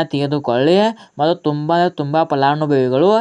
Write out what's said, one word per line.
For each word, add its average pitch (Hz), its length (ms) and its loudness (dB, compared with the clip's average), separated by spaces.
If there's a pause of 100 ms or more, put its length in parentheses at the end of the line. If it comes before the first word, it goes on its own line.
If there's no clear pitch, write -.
ತೆಗೆದುಕೊಳ್ಳಿ. 143 720 0 (380)
ಮತ್ತು 156 220 0
ತುಂಬ, 151 380 -4 (140)
ತುಂಬ 156 360 -4
ಫಲಾನುಭವಿಗಳು 143 840 0 (120)